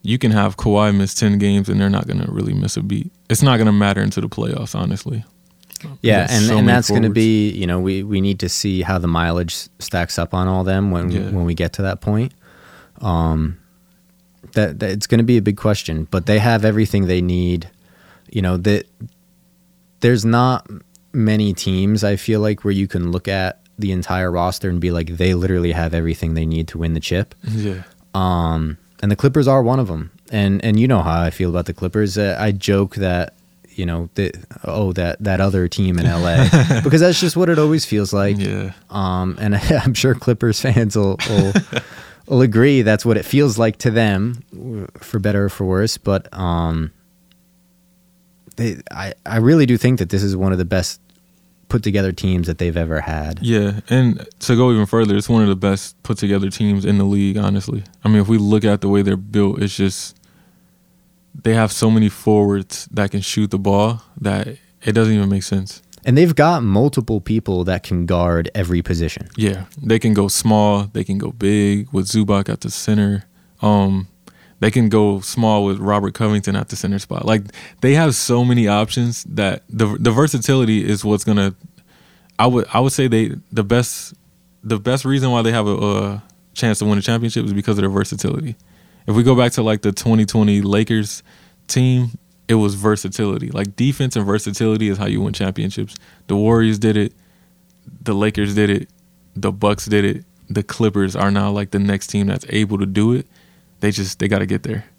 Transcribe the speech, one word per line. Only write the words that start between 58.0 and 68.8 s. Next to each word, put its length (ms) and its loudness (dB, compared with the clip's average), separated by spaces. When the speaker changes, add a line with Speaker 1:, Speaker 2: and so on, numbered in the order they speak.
Speaker 1:
I 40 0
mean, 140 6
if 60 2
we 100 4
look 260 4
at 180 2
the 80 -2
way 120 4
they're 160 0
built, 440 -2
it's 140 -4
just, 420 -4
they 180 0
have 180 2
so 200 2
many 180 4
forwards 840 0
that 200 -2
can 100 -4
shoot 300 -2
the 80 -2
ball 420 2
that 280 -2
it 100 0
doesn't 200 4
even 160 2
make 140 -2
sense. 380 -6
Speaker 2:
And 120 4
they've 160 6
got 300 2
multiple 560 2
people 460 -2
that 180 -2
can 220 -2
guard 500 2
every 260 0